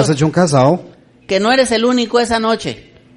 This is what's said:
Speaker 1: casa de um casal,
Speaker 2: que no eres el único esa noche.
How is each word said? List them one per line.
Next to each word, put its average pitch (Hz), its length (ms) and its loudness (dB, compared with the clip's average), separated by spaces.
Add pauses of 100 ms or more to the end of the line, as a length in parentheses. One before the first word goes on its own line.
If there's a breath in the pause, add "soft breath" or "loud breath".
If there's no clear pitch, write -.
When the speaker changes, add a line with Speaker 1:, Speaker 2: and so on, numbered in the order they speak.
Speaker 1:
casa 156 80 0
de 139 120 0
um 156 40 2
casal, 156 560 2 (420)
Speaker 2:
que 196 120 0
no 214 120 0
eres 254 200 2
el 226 140 0
único 240 340 0
esa 226 200 -2
noche. 220 520 -4 (260)